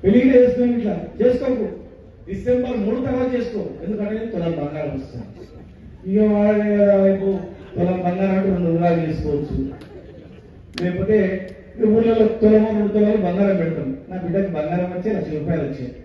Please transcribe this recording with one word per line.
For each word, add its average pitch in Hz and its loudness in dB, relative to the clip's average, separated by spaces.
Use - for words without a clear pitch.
పెళ్లి 220 6
కూడా 262 6
చేసుకుని 247 4
ఇట్లా 202 -2
చేసుకోకు, 247 0
డిసెంబర్ 240 -2
మూడు 214 -2
తర్వాత 254 -2
చేసుకో, 208 -4
ఎందుకంటే 208 -4
తులం 170 -4
బంగారం 147 -6
వస్తుంది." 120 -12
ఇక 214 4
వాడు 208 4
రేపు 196 2
తులం 180 0
బంగారం 190 0
అంటే 190 0
రెండు 175 0
ఉంగరాలు 165 2
చేసుకోవచ్చు, 143 -4
లేకపోతే 190 0
ఈ 220 2
ఊళ్ళలో 220 4
తులమో 214 4
రెండు 208 0
తులాలు 208 2
బంగారం 190 0
పెడతాం, 143 -4
నా 180 -10
బిడ్డకి 180 -2
బంగారం 175 -2
వచ్చి 185 -4
లక్ష 156 -6
రూపాయలు 151 -4
వచ్చాయి - -8